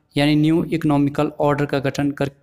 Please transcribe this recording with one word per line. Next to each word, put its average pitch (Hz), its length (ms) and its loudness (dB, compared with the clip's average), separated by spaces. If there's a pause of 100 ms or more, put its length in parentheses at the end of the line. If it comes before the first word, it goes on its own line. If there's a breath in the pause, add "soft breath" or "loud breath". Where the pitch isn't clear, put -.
(160)
यानी 147 180 2
न्यू 156 300 2
इकोनॉमिकल 147 760 0
ऑर्डर 143 260 2
का 139 120 -2
गठन 139 320 -2
कर, 139 200 -4 (120)